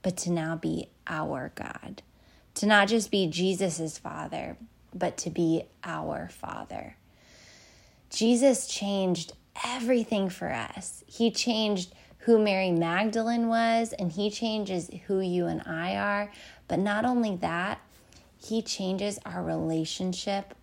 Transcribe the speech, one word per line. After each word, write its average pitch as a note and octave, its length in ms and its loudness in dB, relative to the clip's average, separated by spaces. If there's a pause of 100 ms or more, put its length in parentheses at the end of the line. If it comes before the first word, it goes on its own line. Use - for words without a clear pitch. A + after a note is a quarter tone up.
but F3+ 140 -2
to F3 140 -4
now E3 240 0
be D#3+ 340 -4 (180)
our D3+ 480 -6
God. - 480 -12 (520)
To G3+ 120 0
not G#3 220 8
just A3+ 200 2
be G3 160 4
Jesus's E3+ 720 0
Father, D#3 580 -8 (380)
but F3+ 240 -2
to E3+ 140 -6
be E3 320 2 (200)
our D#3+ 460 -6
Father. - 640 -10 (1160)
Jesus A#3+ 560 6
changed F#3+ 680 0 (320)
everything A#3 640 2
for F3 220 -6
us. - 560 -8
He A#3 240 2
changed G#3+ 600 0 (280)
who A#3 180 8
Mary F#3+ 320 4
Magdalene A3 760 2
was, A3+ 460 2
and F3 180 -2
he G3+ 180 0
changes G#3 600 -2 (160)
who F#3+ 140 2
you F3 260 2
and D#3+ 160 -4
I E3+ 320 -4
are. G3+ 360 -2 (360)
But E3+ 100 0
not G3+ 260 2
only A#3+ 340 2
that, F3 420 -2 (580)
he A3 240 -2
changes G3 640 -4
our F3 160 -6
relationship E3 1200 -2